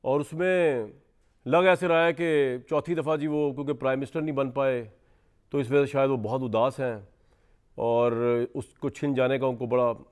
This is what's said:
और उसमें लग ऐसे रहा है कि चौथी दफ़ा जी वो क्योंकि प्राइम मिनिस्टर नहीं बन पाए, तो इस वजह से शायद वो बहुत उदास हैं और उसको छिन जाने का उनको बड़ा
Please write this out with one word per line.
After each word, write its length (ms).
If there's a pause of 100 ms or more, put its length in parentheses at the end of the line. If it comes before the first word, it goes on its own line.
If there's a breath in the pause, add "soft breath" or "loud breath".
और 160
उसमें 680 (600)
लग 180
ऐसे 220
रहा 180
है 80
कि 460 (100)
चौथी 260
दफ़ा 200
जी 120
वो 260
क्योंकि 200
प्राइम 260
मिनिस्टर 220
नहीं 140
बन 140
पाए, 400 (640)
तो 80
इस 120
वजह 140
से 60
शायद 180
वो 80
बहुत 240
उदास 380
हैं 280 (720)
और 360 (420)
उसको 340
छिन 260
जाने 240
का 80
उनको 200
बड़ा 260 (180)